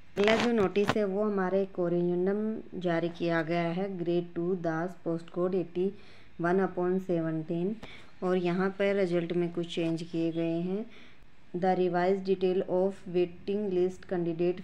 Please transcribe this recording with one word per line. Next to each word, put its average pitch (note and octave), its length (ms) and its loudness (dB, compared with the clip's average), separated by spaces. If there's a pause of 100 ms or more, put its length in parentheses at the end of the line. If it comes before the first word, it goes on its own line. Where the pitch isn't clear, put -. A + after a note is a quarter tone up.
(180)
अगला G#3 180 6
जो A#3 160 4
नोटिस G3+ 360 4
है G#3+ 160 2
वो G3 200 0
हमारे G3 400 2
कोरियंडम F#3 960 0 (200)
जारी E3+ 280 0
किया E3+ 340 0
गया E3+ 200 0
है, F#3 360 -2
grade E3+ 360 0
two F3 200 0
दास, E3+ 500 -2
post E3 260 -4
code F3+ 240 0
एटी F#3 380 0 (480)
वन F#3 260 4
upon F3+ 320 0
seventeen E3+ 800 -2 (460)
और F#3 140 2
यहाँ F#3 340 2
पर G3 240 2
result F3 380 2
में E3+ 200 0
कुछ E3+ 220 -4
change E3 280 0
किए E3 300 -2
गए E3 280 0
हैं। F#3+ 260 -2 (720)
The F#3 220 2
revised F3+ 500 2
detail F#3+ 340 2
of F#3 540 0
waiting F#3+ 560 0
list F3+ 400 0
candidate F3 520 0